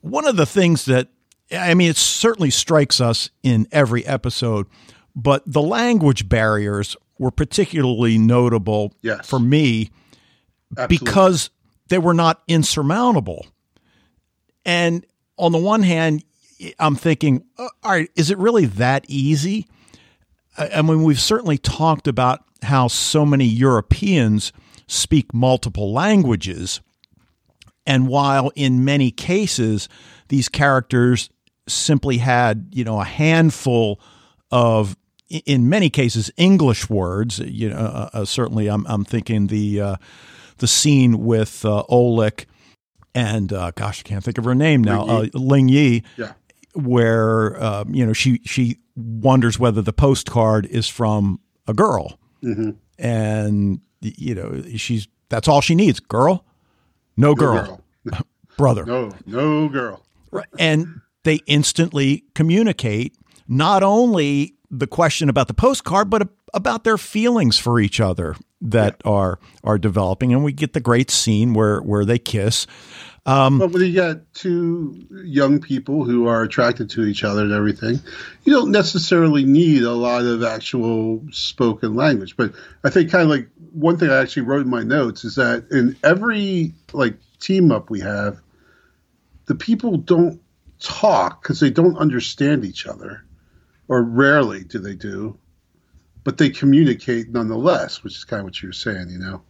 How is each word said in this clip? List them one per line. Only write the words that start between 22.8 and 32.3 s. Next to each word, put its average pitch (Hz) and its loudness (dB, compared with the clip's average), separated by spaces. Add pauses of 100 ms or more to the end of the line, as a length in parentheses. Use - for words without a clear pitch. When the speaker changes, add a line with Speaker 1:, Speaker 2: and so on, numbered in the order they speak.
Speaker 1:
so - 0
many 139 4
Europeans 120 2 (340)
speak - 0
multiple 117 0
languages. 113 0 (1080)
And 131 2
while 139 0
in 131 0
many 139 2
cases, 120 -2 (380)
these 135 0
characters 127 0 (360)
simply 139 0
had, 117 0